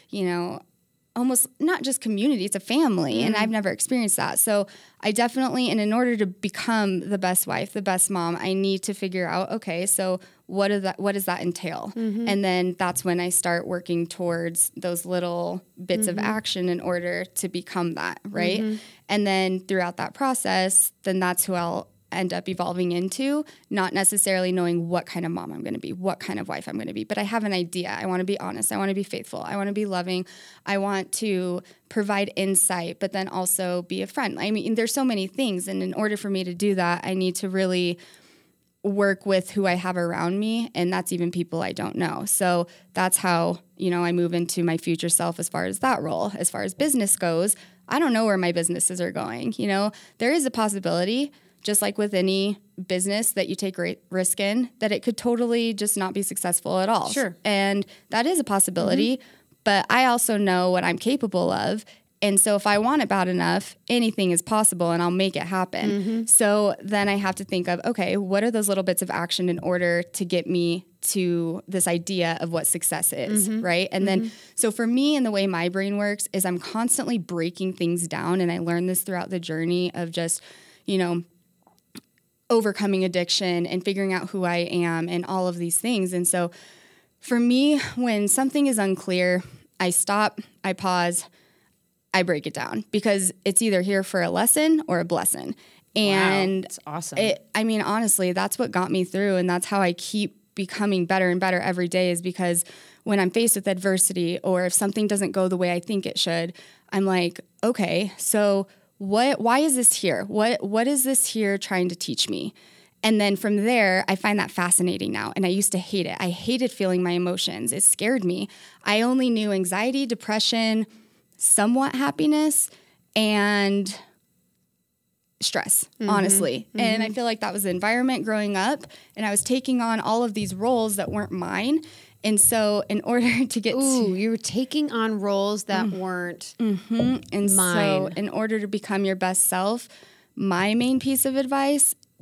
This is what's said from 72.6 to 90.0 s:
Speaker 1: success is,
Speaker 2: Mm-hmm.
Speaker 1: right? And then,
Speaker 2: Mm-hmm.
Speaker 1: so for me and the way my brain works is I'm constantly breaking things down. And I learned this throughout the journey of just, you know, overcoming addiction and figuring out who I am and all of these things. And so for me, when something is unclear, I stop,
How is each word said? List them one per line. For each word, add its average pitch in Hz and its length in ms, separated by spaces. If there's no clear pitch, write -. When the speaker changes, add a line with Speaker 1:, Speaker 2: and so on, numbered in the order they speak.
Speaker 1:
success - 460
is, 202 360
Speaker 2:
Mm-hmm. 220 120
Speaker 1:
right? 180 300
And 196 160
then, 196 140
Speaker 2:
Mm-hmm. 226 140
Speaker 1:
so 226 160
for 226 160
me 269 300
and 262 80
the 220 60
way 196 160
my 175 220
brain 196 280
works 208 360
is 185 120
I'm 180 140
constantly 233 580
breaking 175 560
things 170 340
down. 170 340
And 170 100
I 175 80
learned 170 300
this 180 140
throughout 180 260
the 185 100
journey 170 540
of 170 180
just, 165 300
you 202 120
know, 175 260
overcoming 202 540
addiction 175 640
and 180 200
figuring 196 280
out 185 160
who 190 140
I 175 140
am 170 520
and 175 160
all 185 220
of 175 100
these 170 200
things. 196 360
And 180 140
so 175 240
for 240 200
me, 262 400
when 220 320
something 269 400
is 254 100
unclear, 180 640
I 180 120
stop, 208 480